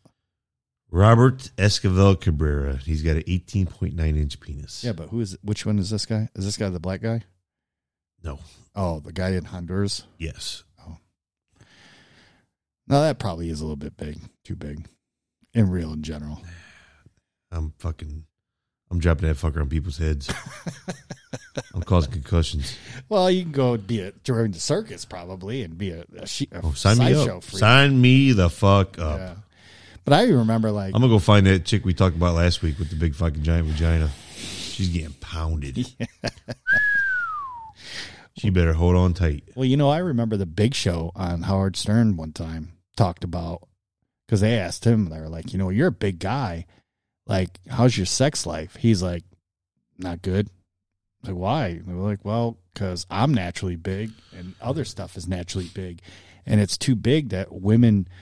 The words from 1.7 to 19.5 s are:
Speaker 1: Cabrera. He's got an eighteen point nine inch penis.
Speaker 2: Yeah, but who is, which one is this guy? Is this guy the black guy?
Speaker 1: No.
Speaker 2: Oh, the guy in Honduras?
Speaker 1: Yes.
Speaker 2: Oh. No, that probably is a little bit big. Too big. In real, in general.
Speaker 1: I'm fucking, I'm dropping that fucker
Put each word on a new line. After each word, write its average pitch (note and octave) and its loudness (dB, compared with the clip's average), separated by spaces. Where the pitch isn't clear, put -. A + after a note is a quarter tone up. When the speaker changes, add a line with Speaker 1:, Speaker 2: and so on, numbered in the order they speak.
Speaker 1:
Cabrera. C#2+ 0
He's D2+ -4
got D#2+ 2
an D#2 -2
eighteen F#2 -2
point D#2+ -6
nine D#2+ 0
inch D2 -4
penis. C#2+ -14
Speaker 2:
Yeah, A#2+ -4
but D#2+ -12
who A2 -6
is, G2 -8
which G#2 -4
one G#2+ 0
is F#2 -2
this G#2 -4
guy? A2 -2
Is F#2+ -4
this G2+ -4
guy G2+ -2
the F2+ -6
black F2+ -6
guy? A2+ -4
Speaker 1:
No. C#2+ -10
Speaker 2:
Oh, F2 -4
the D2 -16
guy F#2 -4
in F2+ -4
Honduras? F#2 -6
Speaker 1:
Yes. - -12
Speaker 2:
Oh. D#2+ -18
No, C#3 2
that D3+ 0
probably E2+ -6
is D#2 -6
a - -8
little D2+ -6
bit D2 -12
big. D2+ -12
Too - -12
big. D2+ -12
In G#2+ 4
real, E2 -4
in D2+ -10
general. D2+ -12
Speaker 1:
I'm D#2 -6
fucking, D#2+ -8
I'm F2 0
dropping D#2+ 4
that D2+ 0
fucker D2+ -2